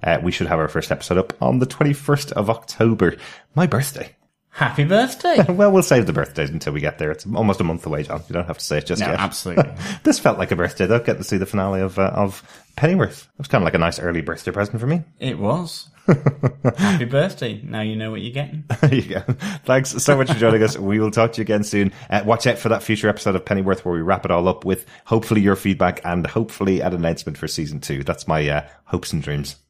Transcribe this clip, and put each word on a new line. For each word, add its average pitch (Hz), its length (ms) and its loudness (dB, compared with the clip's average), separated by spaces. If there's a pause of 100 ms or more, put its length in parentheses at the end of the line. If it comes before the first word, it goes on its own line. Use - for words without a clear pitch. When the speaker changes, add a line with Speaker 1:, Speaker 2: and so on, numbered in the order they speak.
Speaker 1:
Uh, 80 200 2
we 87 80 0
should 87 160 -2
have 80 140 0
our 78 80 0
first - 240 -2
episode - 260 0
up - 240 -2
on 127 160 2
the 127 80 2
twenty-first 143 680 0
of 101 160 -2
October, 110 680 2 (400)
my 175 100 4
birthday. - 480 -2 (380)
Speaker 2:
Happy - 300 0
birthday. 226 640 2
Speaker 1:
<laughs> 135 40 -2
Well, 196 220 4
we'll 190 140 6
save 123 220 4
the 82 60 -2
birthdays 76 380 -2
until 76 220 -6
we 73 80 -4
get 73 180 -4
there. 78 140 -2
It's - 120 -10
almost 101 360 0
a - 40 2
month 82 220 -4
away, 76 160 -4
John. 76 260 -8
You - 40 -12
don't 87 160 -4
have 80 100 -8
to - 60 -12
say 76 140 -2
it 76 80 -6
just 87 140 -4
Speaker 2:
No, 92 60 -2
Speaker 1:
yet. 82 140 -2
Speaker 2:
absolutely. 92 520 -2 (140)
Speaker 1:
<laughs> - 160 -12
This - 160 2
felt 107 200 2
like 92 120 -2
a 98 60 0
birthday, 87 300 0
though, 113 120 4
getting 117 240 -2
to - 60 -8
see 104 80 -2
the 95 100 0
finale 95 360 -2
of, 95 180 -2
uh, 95 120 2
of 98 300 -2 (320)
Pennyworth. 160 600 0
It - 40 -20
was 143 80 -10
kinda 110 180 2
like 82 100 0
a 90 40 4
nice 82 220 2
early 85 220 -2
birthday 76 280 -6
present 104 300 -2
for 120 80 -2
me. 160 160 0 (160)
Speaker 2:
It 120 180 -6
was. 143 500 -4 (180)
Speaker 1:
<laughs> - 680 2
Speaker 2:
Happy 185 280 2
birthday. 120 580 -2
Now 110 200 -6
you 107 120 -4
know 110 160 -6
what 107 120 -8
you're 117 100 -10
getting. 143 400 -8
Speaker 1:
<laughs> - 80 -2
There 139 140 6
you 131 80 2
go. - 180 -6 (440)
Thanks 131 260 2 (120)
so 143 140 4
much 131 160 2
for 117 60 0
joining 110 260 6
us. 107 120 0
We 98 220 0
will 107 140 0
talk 113 220 2
to - 40 -8
you 110 40 -2
again 104 200 0
soon. 101 300 0 (180)
Uh, 101 160 2
watch 110 220 4
out 113 100 2
for 113 120 0
that 107 120 0
future 107 260 0
episode 101 280 0
of 90 80 -2
Pennyworth 95 400 0
where 90 100 -2
we 82 80 -2
wrap 90 220 2
it 90 80 2
all 87 160 4
up - 160 -2
with 92 200 0 (200)
hopefully 110 380 2
your 98 140 6
feedback 90 480 0
and 87 220 -2
hopefully 101 540 -2
an 87 120 -2
announcement 82 460 -4
for 80 80 -8
season 76 340 -6
two. 69 220 -6
That's 73 240 -6
my, 78 220 0
uh, 73 200 -4 (180)
hopes - 260 -6
and 80 100 -4
dreams. 73 340 -8 (140)